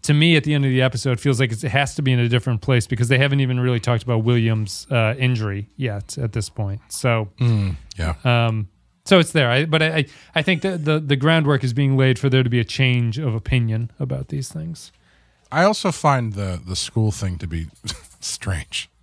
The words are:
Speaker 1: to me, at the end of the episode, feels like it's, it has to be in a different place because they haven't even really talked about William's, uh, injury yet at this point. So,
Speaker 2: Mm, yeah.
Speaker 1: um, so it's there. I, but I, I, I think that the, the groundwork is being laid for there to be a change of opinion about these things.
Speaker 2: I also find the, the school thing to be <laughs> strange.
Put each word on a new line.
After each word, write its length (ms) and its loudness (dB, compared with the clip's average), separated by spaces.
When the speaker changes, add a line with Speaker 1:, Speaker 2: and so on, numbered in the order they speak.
Speaker 1:
to 100 2
me, 220 6
at 80 4
the 100 0
end 120 2
of 60 2
the 100 2
episode, 380 0
feels 200 0
like 120 0
it's, 120 -8
it 80 -4
has 240 0
to 60 -4
be 100 2
in 80 4
a 100 2
different 320 0
place 240 2
because 220 -2
they 100 4
haven't 220 2
even 200 0
really 200 0
talked 240 0
about 200 0
William's, 680 0
uh, 260 2
injury 600 -2
yet 400 -6
at 160 -4
this 160 -4
point. 400 -6
So, 400 -2
Speaker 2:
Mm, 360 0
yeah. 260 -2
Speaker 1:
um, 440 0
so 140 6
it's 120 2
there. 180 2
I, 160 2
but 160 0
I, 60 2
I, 60 0
I 80 2
think 180 0
that 240 -4
the, 140 2
the 160 0
groundwork 480 2
is 100 -2
being 240 2
laid 220 2
for 100 0
there 140 4
to 60 0
be 100 2
a 60 0
change 520 0
of 160 -2
opinion 560 -2
about 280 -6
these 220 -8
things. 420 -12
Speaker 2:
I 140 2
also 300 2
find 400 0
the, 320 -6
the 100 -6
school 380 -2
thing 240 -4
to 100 -8
be 200 -6
<laughs> 260 -18
strange. 680 -8